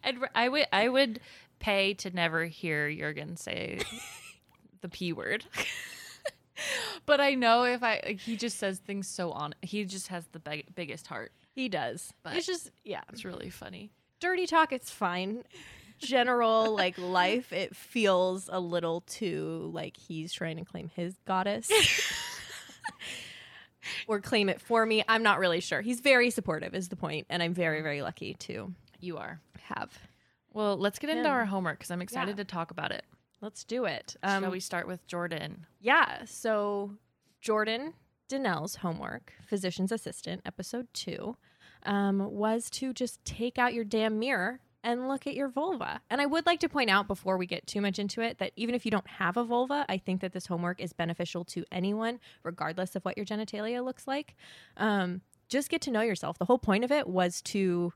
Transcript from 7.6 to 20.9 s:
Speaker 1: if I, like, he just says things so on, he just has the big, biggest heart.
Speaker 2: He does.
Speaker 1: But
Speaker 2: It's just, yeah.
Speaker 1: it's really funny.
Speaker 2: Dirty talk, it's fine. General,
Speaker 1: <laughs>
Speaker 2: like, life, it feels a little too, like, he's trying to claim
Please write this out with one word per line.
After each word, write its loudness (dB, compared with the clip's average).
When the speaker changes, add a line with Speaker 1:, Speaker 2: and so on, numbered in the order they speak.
Speaker 1:
if 2
I, 2
like, -4
he -4
just -4
says -2
things -6
so -4
on, -6
he -4
just -8
has -8
the -14
big, -10
biggest -8
heart. -10
Speaker 2:
He -4
does. -4
Speaker 1:
But -6
Speaker 2:
It's -2
just, -6
yeah. -8
Speaker 1:
it's -14
really -10
funny. -14
Speaker 2:
Dirty 0
talk, 4
it's -8
fine. -2
General, 4
Speaker 1:
<laughs> -
Speaker 2:
like, 2
life, 2
it -2
feels 4
a 0
little 0
too, -4
like, -8
he's -8
trying -6
to -10
claim -10